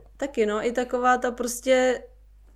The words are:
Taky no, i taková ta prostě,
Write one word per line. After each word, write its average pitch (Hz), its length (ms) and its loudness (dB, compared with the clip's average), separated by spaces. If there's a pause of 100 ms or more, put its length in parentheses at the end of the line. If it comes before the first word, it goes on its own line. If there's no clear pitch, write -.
(160)
Taky 269 300 -2
no, 214 200 -2
i 240 60 -2
taková 247 460 0
ta 247 120 -2
prostě, 254 720 0 (540)